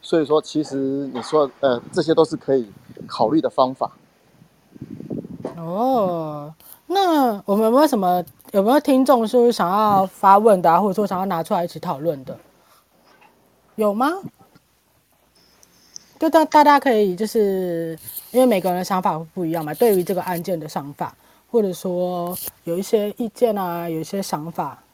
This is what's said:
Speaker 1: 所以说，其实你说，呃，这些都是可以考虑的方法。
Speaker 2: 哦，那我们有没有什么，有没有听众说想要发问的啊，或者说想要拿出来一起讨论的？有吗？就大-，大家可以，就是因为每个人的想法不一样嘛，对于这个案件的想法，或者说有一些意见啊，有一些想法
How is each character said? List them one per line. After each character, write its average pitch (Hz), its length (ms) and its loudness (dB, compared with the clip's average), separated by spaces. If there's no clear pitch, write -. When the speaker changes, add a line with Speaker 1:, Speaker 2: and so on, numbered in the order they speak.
Speaker 1:
所 165 200 0
以 147 40 0
说， 151 160 2
其 151 220 -4
实 139 500 -4
你 120 80 -6
说， 143 380 0
呃， 123 220 0
这 180 100 -2
些 156 120 0
都 160 100 6
是 156 140 -2
可 135 180 -2
以 113 160 -2
考 - 220 -2
虑 151 140 2
的 123 80 -2
方 131 260 2
法。 - 160 -6
Speaker 2:
哦， 170 960 -2
那 311 580 2
我 202 100 0
们 220 100 2
有 220 60 4
没 254 80 4
有 330 80 4
什 277 100 0
么， 180 260 0
有 202 100 2
没 208 100 2
有 294 80 6
听 269 260 2
众 247 200 4
说 240 260 4
想 190 180 -2
要 202 380 2
发 196 300 6
问 214 240 6
的 170 80 6
啊， 170 100 6
或 208 80 0
者 190 60 -2
说 208 120 -2
想 185 140 -4
要 190 60 -2
拿 170 180 -2
出 214 100 -4
来 175 100 0
一 175 40 -6
起 165 120 -12
讨 160 200 -6
论 151 260 -4
的？ 131 120 -14
有 214 180 0
吗？ 254 180 0
就 320 100 0
大-， 311 160 4
大 302 180 4
家 285 160 6
可 277 140 0
以， 208 220 2
就 208 100 -6
是 180 720 -2
因 240 80 0
为 262 60 6
每 220 140 4
个 185 100 -2
人 180 100 -2
的 185 40 -4
想 185 180 -2
法 170 160 -2
不 180 120 -4
一 160 60 -4
样 165 120 -4
嘛， 151 120 -8
对 226 200 4
于 180 80 2
这 190 120 -2
个 180 80 -4
案 175 180 -4
件 175 180 -4
的 151 80 -12
想 147 260 -8
法， - 220 -10
或 233 100 2
者 196 100 0
说 180 640 -4
有 170 140 -4
一 190 40 -4
些 208 360 -2
意 233 120 -4
见 226 280 0
啊， 170 300 -6
有 160 120 -4
一 160 40 -6
些 196 180 -8
想 165 300 -8
法 147 320 -8